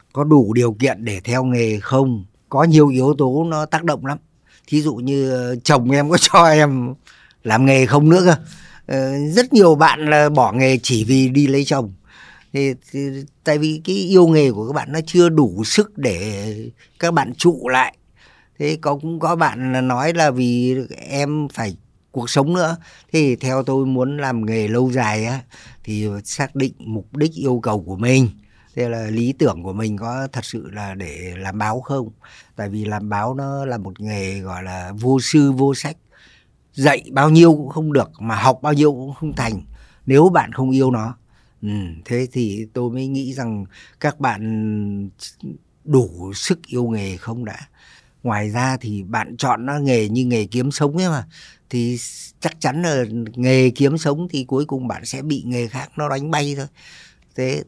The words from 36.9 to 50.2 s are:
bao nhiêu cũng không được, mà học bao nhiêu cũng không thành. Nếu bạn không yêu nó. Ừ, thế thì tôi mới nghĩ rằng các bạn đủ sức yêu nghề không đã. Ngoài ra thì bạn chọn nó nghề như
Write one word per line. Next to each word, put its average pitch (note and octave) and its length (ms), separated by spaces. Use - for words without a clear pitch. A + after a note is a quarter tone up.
bao C#3+ 180
nhiêu E3 220
cũng D3 160
không D#3 240
được, C3 180
mà A2 140
học B2+ 280
bao D3 100
nhiêu D3 200
cũng C3+ 220
không D3+ 180
thành. A#2 300
Nếu C#3+ 220
bạn C3+ 240
không C3 180
yêu C3 200
nó. A#2 240
Ừ, G#2 60
thế B2 280
thì A2 400
tôi B2 180
mới C3 160
nghĩ C3+ 280
rằng A2+ 300
các D3 200
bạn G#2+ 920
đủ F#2+ 500
sức - 320
yêu B2 200
nghề G2+ 300
không A#2 280
đã. G#2 140
Ngoài G#2 280
ra B2+ 300
thì G#2 220
bạn A2+ 340
chọn A#2+ 300
nó C#3+ 120
nghề B2 300
như B2 180